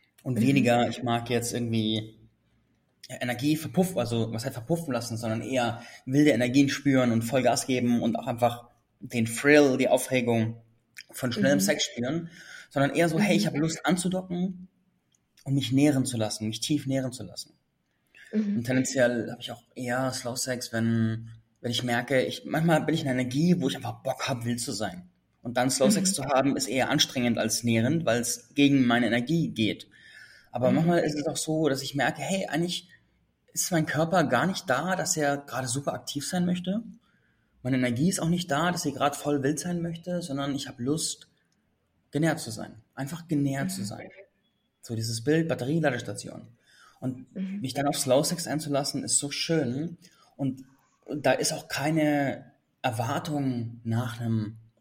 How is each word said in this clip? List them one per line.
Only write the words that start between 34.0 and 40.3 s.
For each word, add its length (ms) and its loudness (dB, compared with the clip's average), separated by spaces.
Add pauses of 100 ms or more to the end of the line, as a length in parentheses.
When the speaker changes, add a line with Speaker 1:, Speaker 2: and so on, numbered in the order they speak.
Speaker 1:
gar 220 2
nicht 220 -4
da, 280 0
dass 200 -2
er 220 0
gerade 300 -6
super 260 -2
aktiv 320 -8
sein 200 0
möchte. 360 -2 (800)
Meine 140 0
Energie 320 2
ist 120 -2
auch 80 0
nicht 220 -2
da, 220 2
dass 100 -6
sie 100 -2
gerade 240 0
voll 260 -2
wild 180 0
sein 220 -4
möchte, 400 -6
sondern 320 -4